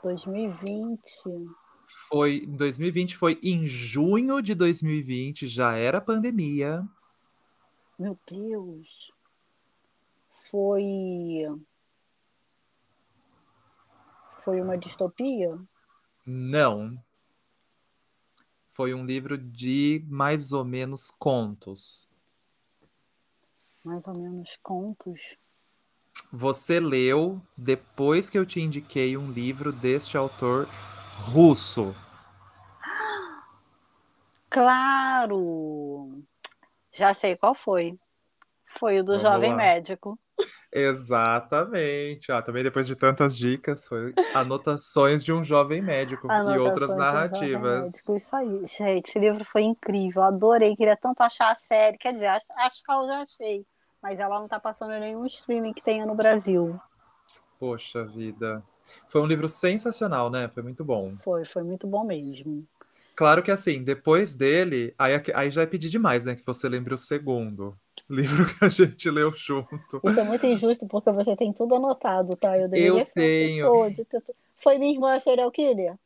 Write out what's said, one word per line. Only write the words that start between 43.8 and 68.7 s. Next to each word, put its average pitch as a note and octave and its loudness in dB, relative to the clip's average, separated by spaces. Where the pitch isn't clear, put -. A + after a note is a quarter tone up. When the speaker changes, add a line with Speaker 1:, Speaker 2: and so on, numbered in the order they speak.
Speaker 2:
foi A#2+ -8
Anotações C#3 2
de D#3+ -2
um E3 0
Jovem D3 2
Médico C3+ -4
e G3+ 2
outras C3+ 2
Speaker 1:
Anotações - -2
de - -2
um - -4
Jovem C#3+ 0
Speaker 2:
narrativas. B2+ -2
Speaker 1:
Médico. G#3 -4
Isso G3+ -6
aí. G3+ -4
Gente, F#3+ -2
esse - -2
livro G#3 2
foi - 0
incrível. G3 0
Eu F#3+ 8
adorei. G#3+ 6
Queria G#3+ 6
tanto B3+ 0
achar A#3 4
a A#3 2
série. G#3+ 4
Quer B3 -4
dizer, G#3 -2
ach-, G3+ 0
achar B3+ -2
eu C4 0
já C#4 -4
achei. G#3+ -8
Mas G3 -8
ela G3+ -2
não G#3+ -12
tá G#3+ -6
passando G#3+ -8
em G#3+ -6
nenhum A3 -8
streaming A3+ -4
que - -14
tenha G#3+ 0
no G#3+ -4
Brasil. G3 2
Speaker 2:
Poxa A#2 -6
vida. A2 -8
Foi D3+ 4
um D3+ 2
livro D#3 0
sensacional, F3+ 0
né? B2 -4
Foi A#2+ -10
muito B2+ -10
bom. G2+ -2
Speaker 1:
Foi, E3+ -2
foi F3 -8
muito F3+ -8
bom G3+ -4
mesmo. D3 -8
Speaker 2:
Claro D#3 6
que G3+ -2
assim, E3 0
depois D3+ 2
dele, C3+ 2
aí, C#3 4
aí C#3 0
já D#3 0
é D#3+ 2
pedir D#3+ -4
demais, D#3+ 2
né? B2 -4
Que - -20
você B2+ -4
lembre B2 -4
o B2+ -4
segundo A2+ -6
<laughs> - -20
livro C#3+ 2
que - -2
a G3+ 6
gente F3+ 4